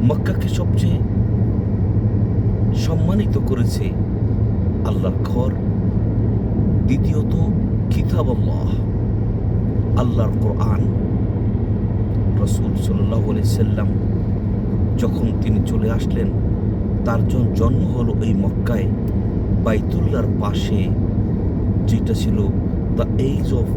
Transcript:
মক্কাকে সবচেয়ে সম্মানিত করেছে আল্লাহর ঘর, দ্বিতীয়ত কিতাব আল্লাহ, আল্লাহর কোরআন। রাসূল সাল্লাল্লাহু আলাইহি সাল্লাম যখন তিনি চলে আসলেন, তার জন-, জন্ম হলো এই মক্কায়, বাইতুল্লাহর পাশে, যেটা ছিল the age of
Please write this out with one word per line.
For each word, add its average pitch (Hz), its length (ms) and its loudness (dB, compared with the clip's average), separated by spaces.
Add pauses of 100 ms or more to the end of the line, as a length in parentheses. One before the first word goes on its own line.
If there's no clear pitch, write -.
মক্কাকে - 440 2
সবচেয়ে - 500 0 (1800)
সম্মানিত - 720 0
করেছে 113 440 0 (960)
আল্লাহর - 300 0 (100)
ঘর, - 280 0 (1300)
দ্বিতীয়ত - 500 0 (540)
কিতাব - 400 0
আল্লাহ, - 380 0 (1300)
আল্লাহর 117 320 2 (100)
কোরআন। - 400 0 (1600)
রাসূল 107 340 0
সাল্লাল্লাহু 104 480 0
আলাইহি 107 240 0
সাল্লাম 107 400 2 (1080)
যখন - 300 0 (140)
তিনি 107 240 2
চলে 110 260 0
আসলেন, - 360 0 (800)
তার 113 220 0
জন-, 117 280 0
জন্ম - 300 2 (120)
হলো 120 160 0 (100)
এই 110 100 2
মক্কায়, - 540 0 (760)
বাইতুল্লাহর - 640 0 (120)
পাশে, 101 480 0 (1000)
যেটা 110 260 2
ছিল 104 240 0 (600)
the 113 80 0
age - 460 0
of - 260 0